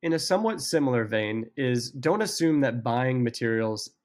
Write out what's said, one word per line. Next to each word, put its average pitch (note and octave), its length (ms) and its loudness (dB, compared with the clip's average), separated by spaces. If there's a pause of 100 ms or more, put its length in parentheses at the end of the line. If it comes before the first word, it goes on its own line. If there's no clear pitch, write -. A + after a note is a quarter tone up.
in E3 100 0
a E3 60 2
somewhat G3+ 420 0
similar C3+ 440 2
vein, G#2+ 420 -2 (100)
is B2 340 0
don't D#3+ 320 0
assume D#3+ 380 2
that A#2+ 220 0
buying B2+ 400 0
materials A2+ 680 -2 (140)